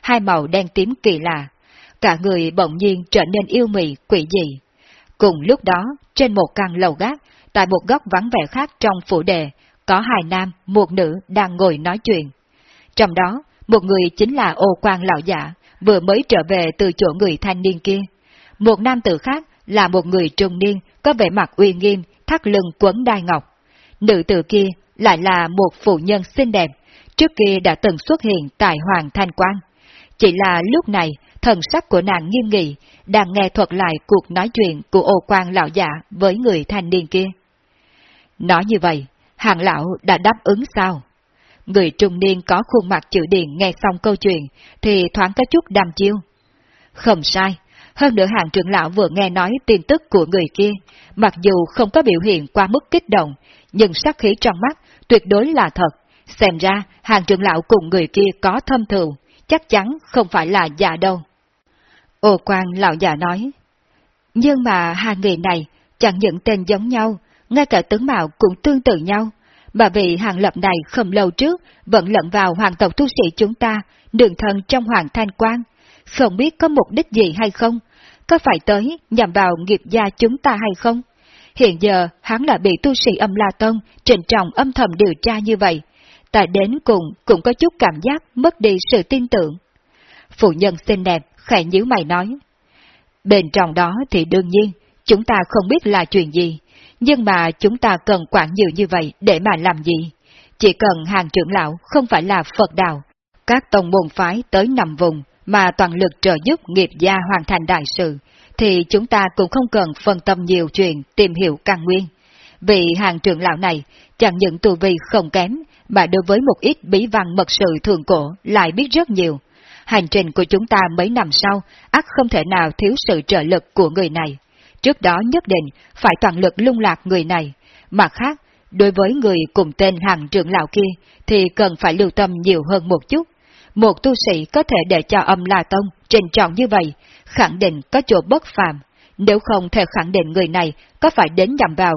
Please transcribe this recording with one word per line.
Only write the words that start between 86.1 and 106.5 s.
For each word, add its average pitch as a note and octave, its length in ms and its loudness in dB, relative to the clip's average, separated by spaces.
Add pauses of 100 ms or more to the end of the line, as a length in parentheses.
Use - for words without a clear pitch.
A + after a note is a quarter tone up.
ta G#3 140 4
đến G3 380 0
cùng G#3 180 2 (220)
cũng F3+ 180 2
có A#3+ 100 2
chút E4 260 0
cảm F#3 240 2
giác C#4 200 -2 (120)
mất D4 260 0
đi G#3 160 2 (160)
sự G#3 100 2
tin B3 260 -2
tưởng. F3+ 220 0 (800)
Phụ G3 260 2
nhân F3+ 180 0 (120)
xinh G3 180 -2
đẹp F3 180 -2 (140)
khẽ F#3+ 280 -2
nhíu F#3+ 200 0
mày A#3 200 -2
nói, F3 220 -4 (1000)
"Bên F#3+ 280 4
trong F3 220 0
đó F3 180 0 (180)
thì E3+ 140 0
đương F3 240 -2
nhiên, G3+ 240 2 (320)
chúng A3 200 2
ta A#3 100 0 (140)
không G3 200 0
biết D4 180 0
là G3 180 0
chuyện E3+ 260 0
gì, E3 280 -2 (420)
nhưng B3 240 2
mà F3 260 2
chúng G#3 260 0
ta G#3+ 200 0 (100)
cần G3 140 2 (100)
quản E3 240 0
nhiều G3 200 2
như G3 120 0
vậy E3 340 -4
để G3 180 2
mà G3 200 0
làm D#3+ 240 -2
gì? E3 280 -4 (480)
Chỉ G3+ 140 4
cần E3+ 340 0
Hàng F#3 220 -2
trưởng E3+ 220 -2
lão E3+ 320 -4
không C4+ 240 0
phải F3 160 0
là F#3 200 0 (160)
Phật F3+ 160 0
đạo, E3 280 -2 (440)
các B3 240 0
tông F3+ 200 2
môn F#3 240 2
phái F#3+ 360 -2
tới G3 180 2
nằm G3+ 280 -2
vùng D#3+ 260 -2 (240)
mà F#3+ 240 2
toàn F3 240 0
lực F3+ 260 0
trợ F#3 240 2
giúp C#4+ 240 0